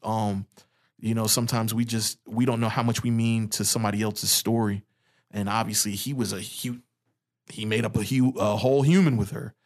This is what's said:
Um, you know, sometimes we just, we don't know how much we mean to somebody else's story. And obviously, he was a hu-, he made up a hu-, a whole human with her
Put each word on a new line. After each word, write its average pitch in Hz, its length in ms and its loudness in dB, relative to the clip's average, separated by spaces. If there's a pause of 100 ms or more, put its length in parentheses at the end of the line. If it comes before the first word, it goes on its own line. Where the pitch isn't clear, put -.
Um, 104 420 -2 (540)
you 110 160 -2
know, 113 100 0
sometimes 113 480 0
we 117 120 0
just, 113 420 -4
we 117 180 0
don't 117 140 2
know 113 100 2
how 117 140 0
much 117 180 0
we 123 80 -2
mean 113 400 2
to - 160 -4
somebody 104 380 0
else's 107 280 -2
story. 107 520 0 (480)
And 101 180 -4
obviously, 104 440 -2
he 127 200 -6
was 110 200 -2
a 92 80 -8
hu-, - 400 -8 (680)
he - 160 -10
made 110 200 0
up 107 100 -4
a 110 80 0
hu-, 127 340 2
a 104 200 0
whole 131 260 4
human 160 340 6
with 101 140 0
her - 240 -10 (100)